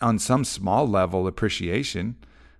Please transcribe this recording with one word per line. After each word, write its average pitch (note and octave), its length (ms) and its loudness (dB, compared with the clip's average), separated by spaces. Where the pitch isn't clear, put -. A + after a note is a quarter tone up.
on A2+ 160 4
some B2+ 280 0
small G2+ 420 0
level F#2 400 2
appreciation, G2 880 -4